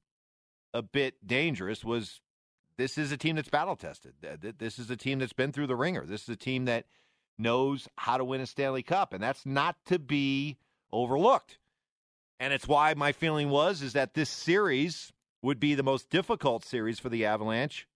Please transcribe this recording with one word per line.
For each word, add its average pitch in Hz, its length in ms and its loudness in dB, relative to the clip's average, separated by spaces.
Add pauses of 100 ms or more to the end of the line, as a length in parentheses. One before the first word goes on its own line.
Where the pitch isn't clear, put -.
(760)
a 117 80 -2
bit 131 440 -2
dangerous 117 560 -2
was 113 380 -4 (560)
this 131 220 -4
is 147 120 -2
a 143 60 -4
team 160 200 -2
that's 151 120 -4
battle-tested. 135 720 -4
Th-, 78 180 -10
th-, 98 200 -12
this 113 200 -6
is 117 120 -10
a 123 60 -2
team 135 240 -2
that's 123 120 -4
been 135 200 -2
through 143 160 -2
the 127 60 2
ringer. 135 300 0
This 101 200 -8
is - 40 -14
a 113 80 -6
team 127 300 -2
that 117 180 0 (540)
knows 127 580 0
how 123 220 0
to 131 60 0
win 131 160 -4
a 127 60 -6
Stanley 131 360 -2
Cup, 185 300 0
and 95 100 -6
that's 135 240 -4
not 143 300 0 (100)
to 180 120 2
be 139 600 -2 (340)
overlooked. 135 640 2 (840)
And 135 120 0
it's 135 160 -2
why 151 260 6
my 147 180 2
feeling 151 380 0
was 151 320 4
is 123 120 -8
that 135 200 2
this 143 160 0
series 165 840 2 (300)
would 127 180 0
be 147 140 4
the 135 80 0
most 135 280 0
difficult 156 540 0
series 113 340 -4
for 127 100 -8
the 113 160 0
Avalanche 110 720 -2